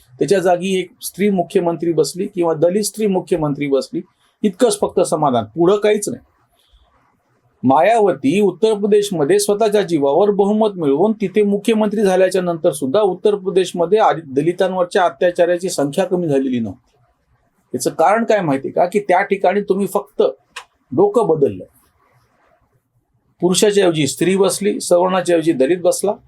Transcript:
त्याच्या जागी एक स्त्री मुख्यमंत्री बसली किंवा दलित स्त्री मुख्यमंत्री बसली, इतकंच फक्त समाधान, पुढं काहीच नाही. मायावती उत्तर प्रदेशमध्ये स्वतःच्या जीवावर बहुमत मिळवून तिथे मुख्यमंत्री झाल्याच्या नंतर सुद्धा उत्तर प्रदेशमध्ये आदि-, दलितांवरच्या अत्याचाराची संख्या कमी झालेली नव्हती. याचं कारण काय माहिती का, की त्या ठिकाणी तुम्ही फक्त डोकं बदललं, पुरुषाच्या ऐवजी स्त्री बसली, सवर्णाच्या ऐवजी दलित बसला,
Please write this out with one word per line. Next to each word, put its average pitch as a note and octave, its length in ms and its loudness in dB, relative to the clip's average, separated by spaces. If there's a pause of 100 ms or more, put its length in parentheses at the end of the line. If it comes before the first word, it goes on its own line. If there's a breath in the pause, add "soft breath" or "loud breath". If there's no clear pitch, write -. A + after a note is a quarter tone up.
(180 soft breath)
त्याच्या D#3 200 0
जागी F#3 400 0
एक F3+ 120 -6 (120)
स्त्री G#3 280 -2
मुख्यमंत्री E3+ 600 -2
बसली D#3+ 340 -2
किंवा E3+ 280 -2
दलित F3 280 0
स्त्री G#3 240 -4
मुख्यमंत्री D#3+ 600 -2
बसली, C3+ 340 -2 (420)
इतकंच G#3 380 0
फक्त - 200 -2
समाधान, D3 440 0
पुढं E3+ 320 2
काहीच G#3 320 0
नाही. - 180 -12 (1400)
मायावती F3+ 760 2
उत्तर G#3+ 340 0
प्रदेशमध्ये G3+ 640 0
स्वतःच्या G#3 440 0
जीवावर E3 480 2
बहुमत G#3 460 0
मिळवून E3 360 2
तिथे G#3 300 -2
मुख्यमंत्री G#3+ 600 0
झाल्याच्या F#3 400 2
नंतर F3 280 0
सुद्धा A#3 300 -2
उत्तर G#3 340 0
प्रदेशमध्ये F#3 640 0
आदि-, D#3 360 0
दलितांवरच्या F3+ 720 0
अत्याचाराची F3 640 0
संख्या D3 360 -2
कमी F3+ 240 -4
झालेली C3+ 320 0
नव्हती. G#2+ 300 -10 (840)
याचं - 160 -4
कारण F#3 340 2
काय G#3+ 160 2
माहिती C#3 300 -2
का, E3+ 160 0
की G3+ 140 -2
त्या F#3 220 0
ठिकाणी G3 380 0
तुम्ही G3 260 -2
फक्त - 360 -4 (720)
डोकं G3+ 340 2
बदललं, C3 380 0 (1800)
पुरुषाच्या G3 440 2
ऐवजी D#3 220 0
स्त्री E3+ 300 -2
बसली, G3 440 -2
सवर्णाच्या F3+ 560 0
ऐवजी E3 160 0
दलित E3 260 0
बसला, F3+ 340 -2 (160)